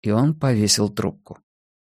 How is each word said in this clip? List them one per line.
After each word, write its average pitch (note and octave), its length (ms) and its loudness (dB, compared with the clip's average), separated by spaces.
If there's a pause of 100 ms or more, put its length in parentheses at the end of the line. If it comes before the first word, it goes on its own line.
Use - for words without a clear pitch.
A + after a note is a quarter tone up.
И G#2 80 -2
он C3+ 240 2
повесил G#2+ 560 0
трубку. - 480 -8 (580)